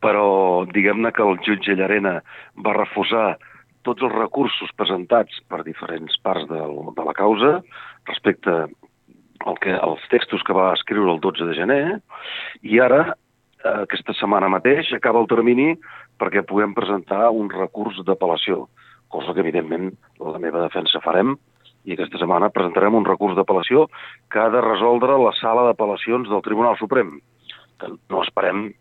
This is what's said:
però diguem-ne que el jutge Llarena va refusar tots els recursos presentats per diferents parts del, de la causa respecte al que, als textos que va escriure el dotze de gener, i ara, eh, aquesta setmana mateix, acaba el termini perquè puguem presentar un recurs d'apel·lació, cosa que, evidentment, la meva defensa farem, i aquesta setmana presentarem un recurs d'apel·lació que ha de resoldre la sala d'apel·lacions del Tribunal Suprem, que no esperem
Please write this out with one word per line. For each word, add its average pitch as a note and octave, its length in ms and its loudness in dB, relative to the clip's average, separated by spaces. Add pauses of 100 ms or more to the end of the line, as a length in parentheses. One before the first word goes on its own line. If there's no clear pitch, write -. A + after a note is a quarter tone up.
però G2 720 4
diguem-ne G#2 400 2
que A2 140 0
el F#2+ 180 2
jutge G2+ 320 0
Llarena F#2+ 440 0 (440)
va G#2 120 0
refusar G#2 580 0 (500)
tots C3 200 -2
els A2 120 0
recursos A2+ 640 -2
presentats F#2+ 600 0 (120)
per D#2+ 140 -6
diferents D#2+ 580 -10
parts E2 240 -2
del, D#2 280 -6 (200)
de D#2+ 80 -6
la D#2 120 -4
causa A2+ 420 4 (500)
respecte - 460 -2 (920)
al - 120 -4
que, - 160 -2
als E2+ 360 -2
textos A#2 320 0
que F#2+ 120 0
va F#2 200 4
escriure G2+ 360 0
el D#2+ 120 -2
dotze E2+ 240 0
de E2 80 -4
gener, B2 260 2 (840)
i G#2+ 160 4
ara, - 340 4 (460)
eh, A#2 160 -2 (100)
aquesta - 300 -6
setmana G2 360 2
mateix, C3 440 2
acaba A#2 240 2
el A2 80 2
termini B2 460 4 (460)
perquè F#2+ 280 0
puguem G2+ 280 0
presentar G2 560 0
un A2 200 -2
recurs G2 560 -6
d'apel·lació, F2 580 -2 (460)
cosa D#2+ 200 -8
que, F2 120 0
evidentment, E2+ 500 -4 (260)
la E2 200 -8
meva E2+ 240 -2
defensa E2 400 -4
farem, G2 320 2 (520)
i F2+ 60 -6
aquesta E2+ 260 -6
setmana F2+ 320 2
presentarem F#2+ 460 2
un G2+ 100 2
recurs F#2+ 300 0
d'apel·lació G2 480 2 (460)
que G#2+ 80 0
ha A2 120 2
de B2 120 2
resoldre A#2+ 560 2
la A2+ 180 4
sala A#2 300 2
d'apel·lacions A2 600 -2
del G2+ 160 -2
Tribunal A2 360 0
Suprem, G#2 360 0 (640)
que - 80 -12 (240)
no F#2 140 -2
esperem F#2+ 400 -2 (140)